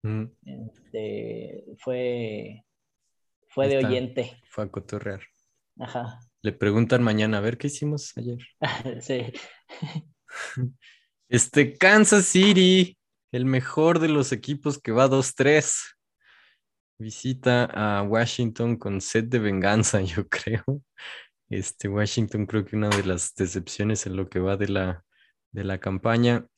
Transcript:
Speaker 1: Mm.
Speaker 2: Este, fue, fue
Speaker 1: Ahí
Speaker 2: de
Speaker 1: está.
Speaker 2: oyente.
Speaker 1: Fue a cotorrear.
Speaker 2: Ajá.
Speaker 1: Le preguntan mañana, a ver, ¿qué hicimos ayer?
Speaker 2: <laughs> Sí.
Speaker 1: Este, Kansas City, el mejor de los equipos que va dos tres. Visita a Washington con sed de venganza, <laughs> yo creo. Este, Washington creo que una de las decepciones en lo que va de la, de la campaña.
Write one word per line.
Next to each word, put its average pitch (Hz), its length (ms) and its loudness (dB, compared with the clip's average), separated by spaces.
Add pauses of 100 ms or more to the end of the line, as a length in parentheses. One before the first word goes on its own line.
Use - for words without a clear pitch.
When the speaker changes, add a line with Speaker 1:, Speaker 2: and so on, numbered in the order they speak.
Speaker 1:
Mm. 110 220 -4 (200)
Speaker 2:
Este, 110 1200 -10 (140)
fue, 120 840 -6 (840)
fue 135 180 -2
Speaker 1:
Ahí 139 60 2
Speaker 2:
de 135 60 2
Speaker 1:
está. 127 120 2
Speaker 2:
oyente. 123 420 -4 (180)
Speaker 1:
Fue 107 160 -8
a - 40 -12
cotorrear. 98 520 -10 (580)
Speaker 2:
Ajá. 120 400 -10 (220)
Speaker 1:
Le 104 100 -2
preguntan 113 520 2
mañana, 107 340 2
a 101 40 -2
ver, 117 160 -2
¿qué 143 100 -8
hicimos 147 500 -6
ayer? 120 220 -8 (220)
Speaker 2:
<laughs> 120 400 -6
Sí. 123 240 -6 (2000)
Speaker 1:
Este, 123 480 4
Kansas 208 480 8
City, 185 720 6 (340)
el 127 140 -2
mejor 151 540 2
de 160 100 2
los 147 220 2
equipos 143 480 -6
que - 120 -6
va 127 160 6
dos 131 280 2
tres. 147 580 2 (1040)
Visita 123 680 0
a 104 380 0
Washington 113 720 0
con 98 240 -4
sed 113 240 0
de 123 140 0
venganza, 101 640 2
<laughs> - 20 0
yo 90 260 -4
creo. 123 520 -4 (680)
Este, 101 400 -6
Washington 104 560 -2
creo 104 200 -2
que 110 100 -10
una 107 140 0
de 101 160 0
las 90 300 -4
decepciones 98 720 -4
en 95 80 -8
lo 95 140 -6
que 92 100 -4
va 98 180 0
de 101 120 -2
la, 92 360 -2 (460)
de 98 120 -8
la 95 160 -4
campaña. 117 680 0 (100)